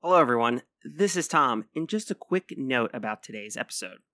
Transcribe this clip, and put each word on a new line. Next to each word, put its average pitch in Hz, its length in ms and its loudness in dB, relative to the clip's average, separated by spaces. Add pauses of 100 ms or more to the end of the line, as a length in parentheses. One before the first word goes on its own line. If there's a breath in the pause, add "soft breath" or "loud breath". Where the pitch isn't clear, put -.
Hello, 175 140 8
everyone. 120 400 2 (220)
This 175 320 0
is 175 120 -2
Tom, 123 380 2 (100)
and 160 140 -6
just 214 220 -6
a - 20 -4
quick - 420 -6
note 131 380 -2
about 107 300 -8
today's 107 340 -14
episode. - 400 -10 (160)